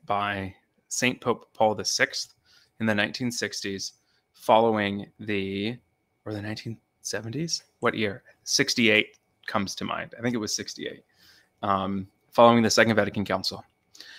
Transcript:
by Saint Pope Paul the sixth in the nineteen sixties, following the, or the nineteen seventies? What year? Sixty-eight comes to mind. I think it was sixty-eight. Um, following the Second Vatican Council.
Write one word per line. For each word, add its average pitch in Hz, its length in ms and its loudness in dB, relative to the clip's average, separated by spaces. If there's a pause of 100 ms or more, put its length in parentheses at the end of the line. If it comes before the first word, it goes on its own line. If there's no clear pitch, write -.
by 101 500 -4 (340)
Saint 127 320 -2
Pope - 340 -4
Paul 107 200 2
the 113 100 -6
sixth - 500 -4 (460)
in 113 60 0
the 110 80 2
nineteen 104 360 -2
sixties, 101 640 -8 (420)
following 107 720 2 (140)
the, 101 580 -4 (480)
or 110 80 -8
the 101 80 -6
nineteen 107 340 -10 (240)
seventies? 117 640 -6 (180)
What 120 140 0
year? 107 280 -4 (220)
Sixty-eight 110 720 2 (280)
comes 98 300 -4
to 101 80 -8
mind. - 340 -8
I - 20 -14
think 120 140 -2
it 117 40 -2
was 104 160 -4
sixty-eight. - 500 -10 (580)
Um, 98 460 0 (240)
following 117 300 8
the 110 80 4
Second 113 260 4
Vatican 101 280 0
Council. 95 400 -4 (540)